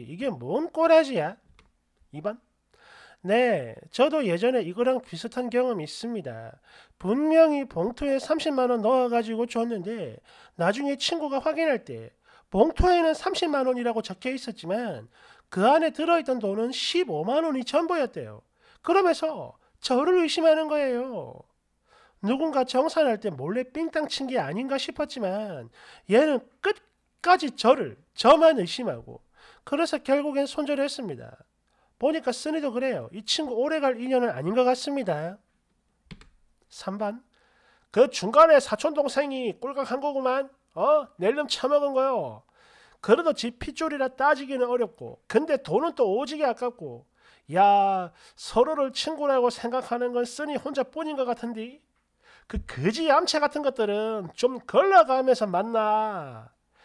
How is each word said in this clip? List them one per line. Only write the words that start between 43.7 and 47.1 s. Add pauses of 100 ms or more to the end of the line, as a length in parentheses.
따지기는
어렵고,
근데
돈은
또
오지게
아깝고. (500)